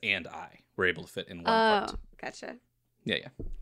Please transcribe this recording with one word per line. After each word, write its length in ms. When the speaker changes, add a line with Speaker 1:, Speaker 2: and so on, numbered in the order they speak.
Speaker 1:
and 240
I 320
were 100
able 180
to 80
fit 160
in 100
one 100
Speaker 2:
Oh, 400
Speaker 1:
cart. 80
Speaker 2:
gotcha. 340
Speaker 1:
Yeah, 180
yeah. 80